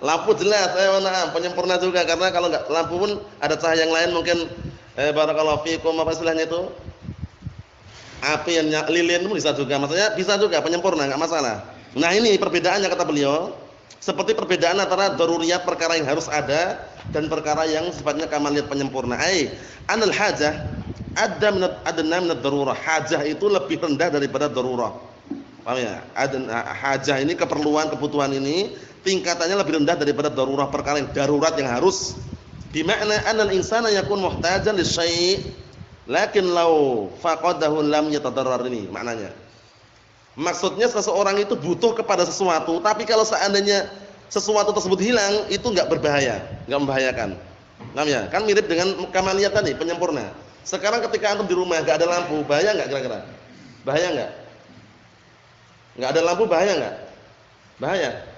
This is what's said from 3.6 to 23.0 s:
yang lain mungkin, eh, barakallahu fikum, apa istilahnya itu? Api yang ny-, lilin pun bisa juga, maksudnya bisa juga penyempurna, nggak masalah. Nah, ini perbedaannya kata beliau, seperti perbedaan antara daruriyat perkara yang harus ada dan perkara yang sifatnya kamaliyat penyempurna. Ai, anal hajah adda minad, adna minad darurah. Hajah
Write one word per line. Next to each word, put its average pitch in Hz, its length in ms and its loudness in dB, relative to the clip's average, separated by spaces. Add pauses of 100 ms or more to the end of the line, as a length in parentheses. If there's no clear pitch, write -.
yang 160 40 2
lain 170 200 2
mungkin, 170 240 2 (640)
eh, 147 80 2
barakallahu 151 560 2
fikum, 160 320 0
apa 160 160 0
istilahnya 160 320 0
itu? 170 240 -4 (1500)
Api 156 400 0
yang 156 80 2
ny-, 156 240 -2
lilin 175 320 2
pun 208 80 -2
bisa 143 240 0
juga, 139 240 0
maksudnya 185 320 0
bisa 196 240 0
juga 185 240 2
penyempurna, 165 480 0
nggak 135 80 -2
masalah. 143 480 -2 (320)
Nah, 170 160 2
ini 214 240 4
perbedaannya 185 480 2
kata 175 160 0
beliau, 151 560 0 (400)
seperti 190 400 0
perbedaan 170 400 2
antara 185 400 2
daruriyat 170 480 2
perkara 165 320 0
yang 156 80 0
harus 151 240 -2
ada 151 480 0 (320)
dan 151 160 -2
perkara 156 400 -2
yang 160 240 -2
sifatnya 147 400 -4
kamaliyat 147 400 0
penyempurna. 131 480 -2
Ai, 160 320 0 (400)
anal 202 240 2
hajah 151 560 0 (480)
adda 208 320 2
minad, 185 320 0
adna 160 400 0
minad 160 240 -2
darurah. 139 320 0
Hajah 156 480 0